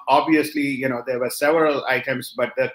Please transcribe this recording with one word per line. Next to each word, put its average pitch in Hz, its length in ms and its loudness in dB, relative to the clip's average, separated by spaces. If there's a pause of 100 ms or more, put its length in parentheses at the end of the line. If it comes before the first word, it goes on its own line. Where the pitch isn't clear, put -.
obviously, 147 540 4
you 135 260 -4
know, 120 180 -4
there 127 140 -4
were 123 100 -2
several 147 600 2
items, 127 480 -4
but 120 180 -2
the 127 200 0